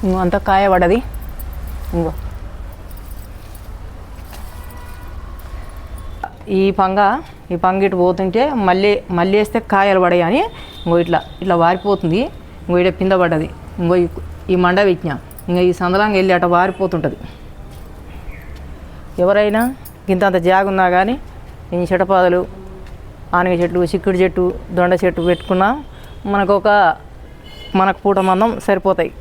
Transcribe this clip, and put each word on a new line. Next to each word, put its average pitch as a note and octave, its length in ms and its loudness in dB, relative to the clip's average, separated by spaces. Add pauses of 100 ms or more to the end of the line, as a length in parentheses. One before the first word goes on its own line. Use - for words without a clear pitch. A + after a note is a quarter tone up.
ఇంకో F#3 200 2
అంతా F3+ 140 2 (120)
కాయ G3 140 4 (100)
పడ్డది. F3+ 240 4 (960)
ఇంకో D#3+ 160 0 (4000)
ఈ F#3+ 40 4 (160)
పంగ, F#3+ 220 2 (520)
ఈ F3 120 -2
పంగ F#3+ 220 2
ఇటు F#3+ 140 0
పోతుంటే F#3 420 2 (260)
మళ్ళీ, F#3+ 220 4 (280)
మళ్ళీ F#3+ 220 2
వేస్తే G#3 180 0 (140)
కాయలు G3 320 4
పడాయి F3 240 4
అని B3 120 2 (420)
ఇంకో E3+ 200 2
ఇట్లా, E3+ 160 2 (240)
ఇట్లా F3+ 200 2
వారిపోతుంది. F#3 580 2 (440)
ఇంకో F3 180 2
ఇటు F#3 80 4 (100)
పింద F#3+ 200 2
పడ్డది. E3 280 2 (320)
ఇంకో F3 140 4 (100)
ఈ, - 20 0 (460)
ఈ F3+ 120 4
మండ F3+ 140 4 (100)
పెట్టినా, E3+ 260 0 (340)
ఇంకా F3+ 200 2
ఈ - 20 4 (100)
సందలాంగా G3 400 2
వెళ్ళి F#3+ 160 4
అట్ట F3 180 2
వారిపోతుంటుంది. F3+ 640 0 (2000)
ఎవరైనా G#3 380 4 (520)
ఇంతంత F#3 240 4 (100)
జాగ F#3+ 240 6
ఉన్నా F#3+ 140 4 (100)
కానీ G3+ 180 2 (600)
ఈ F3 160 0
చెటపాదలు, F3+ 480 4 (1000)
ఆనగ F3+ 240 2
చెట్లు, F3 200 0 (100)
చిక్కుడు F#3 300 0
చెట్టు, F3+ 240 2 (320)
దొండ F3+ 260 4
చెట్టు F3+ 240 0
పెట్టుకున్నా F#3 400 2 (640)
మనకు G3+ 280 2
ఒక, G#3 80 2 (1120)
మనకు F#3+ 240 2
పూట G3 140 4 (120)
మందం G3+ 200 4 (180)
సరిపోతాయి. F#3+ 520 0